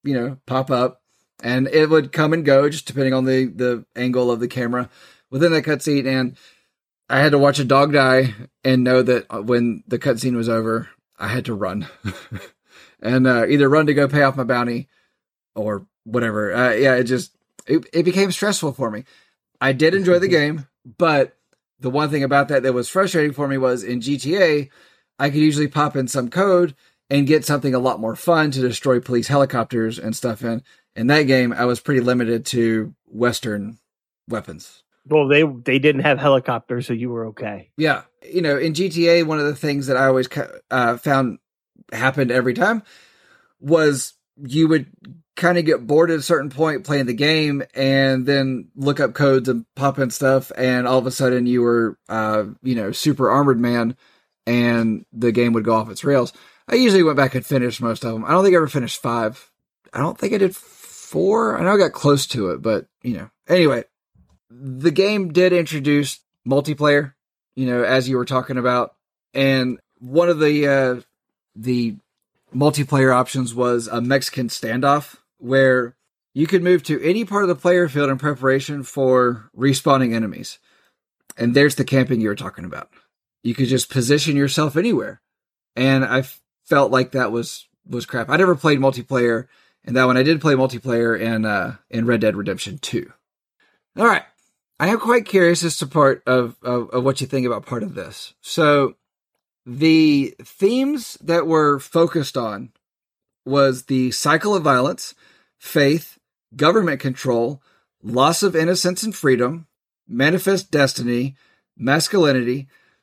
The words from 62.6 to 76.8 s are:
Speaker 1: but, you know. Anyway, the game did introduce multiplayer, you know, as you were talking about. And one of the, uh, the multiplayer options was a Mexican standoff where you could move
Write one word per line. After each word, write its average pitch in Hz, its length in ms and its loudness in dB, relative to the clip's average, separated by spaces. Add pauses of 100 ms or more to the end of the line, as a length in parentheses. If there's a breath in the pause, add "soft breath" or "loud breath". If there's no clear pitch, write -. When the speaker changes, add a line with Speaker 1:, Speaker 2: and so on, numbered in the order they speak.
Speaker 1:
but, 107 240 -2 (160)
you 120 160 -6
know. 107 120 -16 (160)
Anyway, 143 380 2 (640)
the 131 420 -4
game 190 400 0
did 180 220 2
introduce 147 680 -2 (280)
multiplayer, 143 640 0 (420)
you 131 120 -4
know, 123 160 0
as 123 260 0
you 135 80 0
were 123 80 -2
talking 131 320 -4
about. 123 380 -2 (400)
And 131 440 0 (200)
one 151 320 2
of 160 80 2
the, 147 280 2
uh, 135 340 0 (540)
the 117 420 -4 (580)
multiplayer 135 600 2
options 123 400 -2
was 120 320 -2
a 117 140 -6
Mexican 131 480 -4
standoff 139 680 -2 (200)
where 127 600 2 (360)
you 151 140 -2
could 175 160 2
move 180 220 2